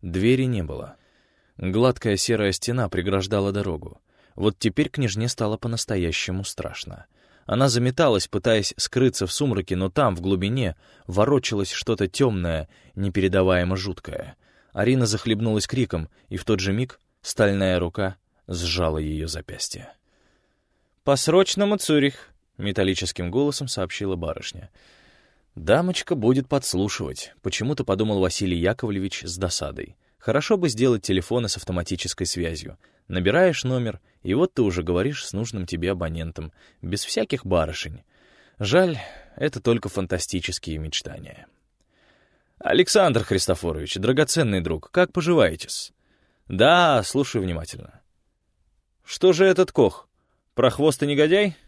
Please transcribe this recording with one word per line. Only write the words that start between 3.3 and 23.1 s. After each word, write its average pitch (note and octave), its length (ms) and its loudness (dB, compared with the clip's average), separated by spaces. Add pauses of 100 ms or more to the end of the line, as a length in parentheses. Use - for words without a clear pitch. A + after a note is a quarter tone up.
дорогу. F#2+ 480 -6 (340)
Вот G2+ 240 0
теперь A#2 300 0
княжне A#2 400 -2
стало A2 260 -2
по-настоящему G2 880 -4
страшно. - 600 -10 (400)
Она C3+ 240 2
заметалась, B2 580 2
пытаясь A2 500 0
скрыться - 500 0
в F2 60 -4
сумраке, G2 420 -2
но F#2+ 140 0
там, A#2 260 0
в E2+ 60 -10
глубине, G2 540 0 (320)
ворочалось G#2 640 2
что-то G#2 360 -2
тёмное, F2 600 0 (260)
непередаваемо F#2+ 800 2
жуткое. - 600 -8 (380)
Арина B2 320 2
захлебнулась A2 600 0
криком, G2+ 420 -2 (200)
и G2 80 -8
в - 80 -10
тот G#2+ 140 2
же F#2+ 120 -2
миг B2 280 -4 (220)
стальная G2 580 2
рука F#2 380 -4 (300)
сжала E2+ 520 -2
её D#2 280 -4
запястье. - 640 -10 (1120)
"По C#3 120 4
срочному F#3+ 640 2
Цюрих!" — C#3+ 520 0 (280)
металлическим F#2 760 -2